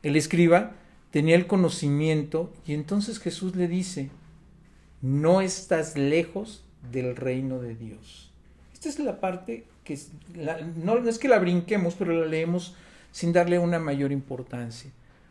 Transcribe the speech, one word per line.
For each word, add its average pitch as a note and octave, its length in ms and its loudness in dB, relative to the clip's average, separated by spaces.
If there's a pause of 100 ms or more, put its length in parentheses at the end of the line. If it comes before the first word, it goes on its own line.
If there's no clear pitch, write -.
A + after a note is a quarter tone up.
El D3 140 0
escriba E3+ 600 4 (340)
tenía D#3 240 4
el F3+ 100 6
conocimiento D#3 1080 0 (120)
y D3+ 80 -4
entonces G3+ 460 -2
Jesús F3+ 380 -6
le F3+ 100 0
dice: E3 440 -4 (920)
"No D3+ 400 4
estás D#3+ 560 -2
lejos E3 640 0 (260)
del B2 280 -4
reino C3 420 -4
de A#2+ 160 -10
Dios". - 560 -18 (420)
Esta - 140 -12
es D4 120 -8
la C4 200 -4
parte F#3+ 460 -6 (180)
que D3 120 -8
es, - 160 -16 (220)
la, E3 280 -6
no, E3+ 400 0
no A#3 80 0
es A3+ 100 -4
que C#4 80 -2
la A#3+ 100 8
brinquemos, F3 580 2
pero E3+ 180 -2
la E3 120 2
leemos E3 520 -4 (340)
sin E3+ 220 -2
darle F3 260 4
una E3+ 180 0
mayor C#3 360 -2
importancia. B2+ 760 -8 (420)